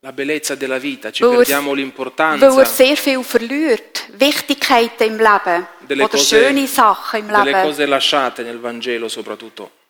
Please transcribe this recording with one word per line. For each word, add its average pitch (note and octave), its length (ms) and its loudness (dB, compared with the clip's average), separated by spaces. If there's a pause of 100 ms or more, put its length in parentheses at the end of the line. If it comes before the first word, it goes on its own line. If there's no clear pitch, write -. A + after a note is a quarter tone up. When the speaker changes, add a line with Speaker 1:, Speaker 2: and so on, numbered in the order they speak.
Speaker 1:
la C3+ 120 -16
bellezza C#3+ 420 -6
della C3 240 -6
vita, B2+ 320 -10
ci - 140 -4
Speaker 2:
Weil A#3+ 80 6
er, A#3+ 60 4
Speaker 1:
perdiamo C#3+ 340 0
l'importanza C#3 760 0
Speaker 2:
weil C4 120 4
er C4 60 6
sehr C4 300 2
viel C4 280 -2
verliert. B3 800 -4 (120)
Wichtigkeiten A#3 920 0
im A3 100 -8
Leben F#3+ 480 2 (140)
Speaker 1:
delle C3+ 240 -2
Speaker 2:
oder G#3+ 80 -2
Speaker 1:
cose, - 240 0
Speaker 2:
schöne C4+ 320 2
Sachen A3 520 2
im G#3 80 -12
Speaker 1:
delle G#3 140 4
Speaker 2:
Leben. C#3 200 2
Speaker 1:
cose D3 240 0
lasciate C#3+ 580 0
nel A#2 160 -12
Vangelo A#2+ 480 -6
soprattutto. G#2+ 640 -14 (200)